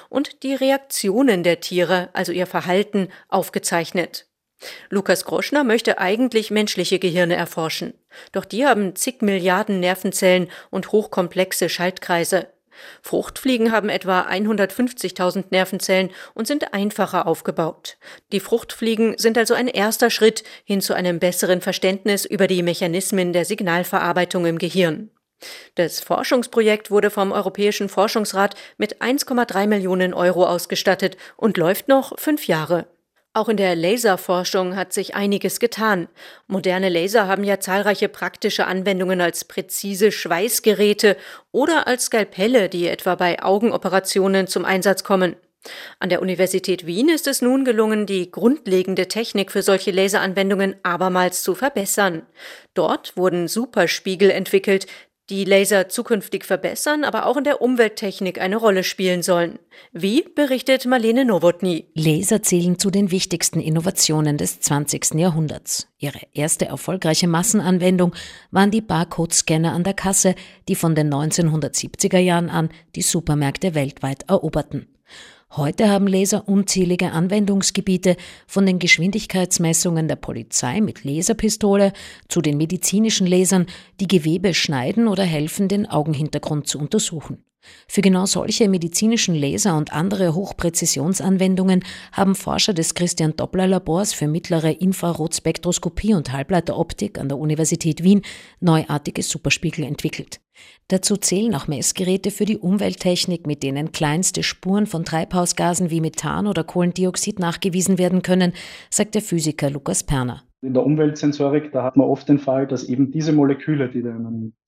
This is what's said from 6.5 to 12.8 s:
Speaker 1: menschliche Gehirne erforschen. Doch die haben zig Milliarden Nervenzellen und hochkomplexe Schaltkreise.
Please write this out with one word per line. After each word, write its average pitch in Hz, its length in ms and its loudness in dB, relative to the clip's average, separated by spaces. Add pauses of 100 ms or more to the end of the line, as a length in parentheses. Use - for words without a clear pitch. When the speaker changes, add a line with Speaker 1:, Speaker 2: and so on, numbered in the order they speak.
Speaker 1:
menschliche 202 480 0
Gehirne 175 380 0
erforschen. 165 580 -6 (380)
Doch 190 120 -4
die 226 220 -2
haben 208 280 2
zig - 280 -6
Milliarden 190 580 0
Nervenzellen 180 680 2 (200)
und - 240 -8
hochkomplexe 185 800 0
Schaltkreise. 175 800 -2 (520)